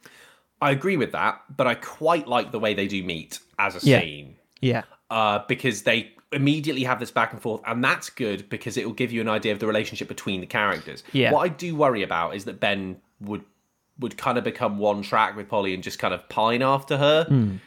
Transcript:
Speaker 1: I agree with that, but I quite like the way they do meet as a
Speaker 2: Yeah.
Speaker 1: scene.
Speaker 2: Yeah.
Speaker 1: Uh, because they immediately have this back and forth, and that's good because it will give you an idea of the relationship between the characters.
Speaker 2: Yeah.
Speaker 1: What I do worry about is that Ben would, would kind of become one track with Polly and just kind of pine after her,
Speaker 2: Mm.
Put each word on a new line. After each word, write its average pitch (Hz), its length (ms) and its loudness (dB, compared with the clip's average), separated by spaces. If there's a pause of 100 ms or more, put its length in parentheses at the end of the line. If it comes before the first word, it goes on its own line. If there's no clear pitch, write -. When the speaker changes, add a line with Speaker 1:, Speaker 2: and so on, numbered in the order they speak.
(640)
Speaker 1:
I 143 80 4
agree 170 260 2
with 120 160 0
that, 92 280 -2 (140)
but 131 120 2
I 120 80 2
quite 156 520 -2
like 120 260 0
the 110 60 -4
way 107 160 2
they 98 120 0
do 98 160 -4
meet 85 360 -8 (200)
as 95 240 -2
a - 40 2
Speaker 2:
Yeah. 127 140 8
Speaker 1:
scene. 73 360 -10 (240)
Speaker 2:
Yeah. 117 220 0 (280)
Speaker 1:
Uh, 107 360 2
because 120 360 -2
they 117 280 2 (220)
immediately 143 520 0
have 127 160 0
this 117 100 -6
back 113 220 2
and 117 100 -14
forth, 113 240 -4
and 117 180 -2
that's 131 240 0
good 101 400 -4
because 110 300 -8
it 107 80 -4
will 117 80 -6
give 120 180 -2
you 117 80 -2
an 113 80 -2
idea 107 240 0
of 101 60 -2
the 110 80 -2
relationship 107 420 -2
between 95 320 -4
the 90 60 -10
characters. 82 560 0 (100)
Speaker 2:
Yeah. 120 200 4
Speaker 1:
What 143 120 4
I 185 40 0
do 165 280 -6
worry 127 260 4
about 85 320 -2
is 101 120 -8
that 98 140 -12
Ben 98 360 -2 (240)
would, 101 220 -8 (560)
would 117 180 -6
kind 123 220 0
of 113 60 0
become 110 340 -2
one 104 240 2
track 104 340 2
with 101 120 -12
Polly 98 260 0
and 92 80 -6
just 95 160 -10
kind 95 160 -2
of - 160 -10
pine 117 320 2
after 139 340 0
her, 151 340 4
Speaker 2:
Mm. 107 360 2